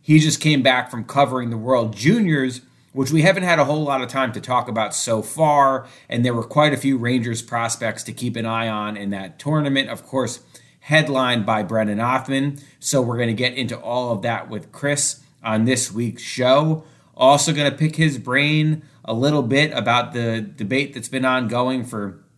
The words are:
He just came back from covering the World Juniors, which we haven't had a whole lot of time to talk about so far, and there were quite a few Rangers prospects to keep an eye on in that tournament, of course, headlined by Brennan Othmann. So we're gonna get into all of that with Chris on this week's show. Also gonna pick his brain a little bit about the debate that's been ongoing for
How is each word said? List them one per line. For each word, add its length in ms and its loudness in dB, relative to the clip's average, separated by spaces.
He 180 6
just 220 2
came 240 2
back 260 2
from 140 -8
covering 460 0
the 60 -6
World 380 0
Juniors, 680 0
which 220 -2
we 100 4
haven't 220 4
had 160 2
a 60 4
whole 180 -2
lot 180 -2
of 60 -8
time 240 -2
to 80 -8
talk 260 -2
about 300 -4
so 260 -2
far, 640 2
and 160 0
there 100 2
were 80 -2
quite 300 2
a 40 0
few 220 0
Rangers 420 -2
prospects 600 -4
to 100 -10
keep 220 -6
an 100 -4
eye 220 -2
on 300 -4
in 140 -6
that 280 -8
tournament, 520 0
of 140 -10
course, 360 -4
headlined 680 2
by 160 0
Brennan 360 0
Othmann. 600 -2
So 200 0
we're 180 -2
gonna 140 0
get 220 -2
into 240 -6
all 320 -4
of 120 -4
that 280 -4
with 220 -12
Chris 480 -4
on 260 0
this 260 0
week's 320 -6
show. 580 2
Also 360 4
gonna 180 0
pick 240 0
his 240 2
brain 640 0
a 60 -4
little 300 2
bit 300 2
about 420 0
the 260 -2
debate 540 -4
that's 160 -12
been 160 -2
ongoing 580 0
for 400 -8